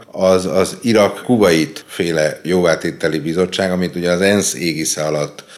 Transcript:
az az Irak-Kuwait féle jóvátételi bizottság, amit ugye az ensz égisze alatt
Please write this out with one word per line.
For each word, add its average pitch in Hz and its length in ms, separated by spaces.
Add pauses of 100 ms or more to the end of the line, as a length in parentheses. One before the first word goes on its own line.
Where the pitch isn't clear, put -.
(120)
az 92 340
az 90 360
Irak-Kuwait 107 1040
féle 80 560
jóvátételi 82 760
bizottság, 90 520
amit 90 260
ugye 87 140
az 87 100
ensz 98 340
égisze 78 480
alatt 76 420 (140)